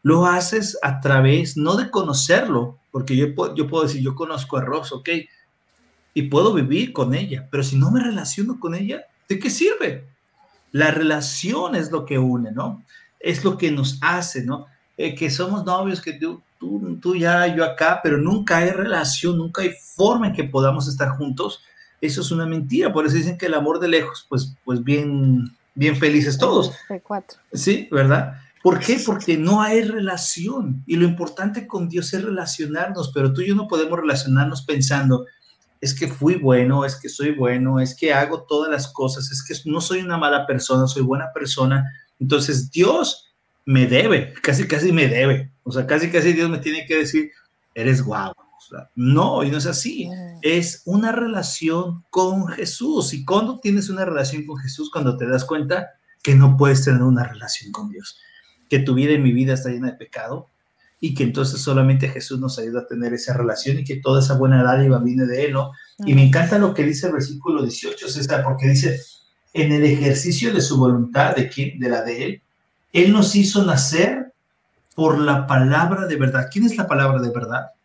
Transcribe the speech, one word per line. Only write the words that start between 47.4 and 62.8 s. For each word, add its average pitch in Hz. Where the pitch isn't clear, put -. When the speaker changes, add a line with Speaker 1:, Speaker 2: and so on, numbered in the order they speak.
Speaker 1:
"Eres 131
guau". -
O -
sea, -
no, 139
y 139
no 151
es 135
así, 247
Speaker 2:
Ujú. 175
Speaker 1:
es 170
una 214
relación 175
con 185
Jesús. 233
¿Y 135
cuándo 214
tienes 202
una 190
relación 147
con 147
Jesús? 151
Cuando 131
te 120
das 127
cuenta 156
que 139
no 135
puedes 135
tener 127
una 127
relación -
con -
Dios, -
que 139
tu 135
vida 143
y 147
mi 131
vida 131
está 127
llena 123
de -
pecado, 120
y 147
que 139
entonces 131
solamente 135
Jesús 131
nos 131
ayuda 117